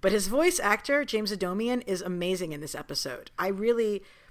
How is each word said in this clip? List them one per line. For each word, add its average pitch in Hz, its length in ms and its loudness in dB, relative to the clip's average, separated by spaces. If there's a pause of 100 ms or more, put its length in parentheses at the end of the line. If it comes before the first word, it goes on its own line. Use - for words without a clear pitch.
But 190 120 4
his 202 160 2
voice 320 320 4
actor, 247 440 2
James 214 280 -2
Adomian, 208 540 -2
is 185 160 -2
amazing 180 500 -2
in 147 80 -8
this 151 140 -10
episode. - 640 -6
I 180 100 0
really 214 540 2 (280)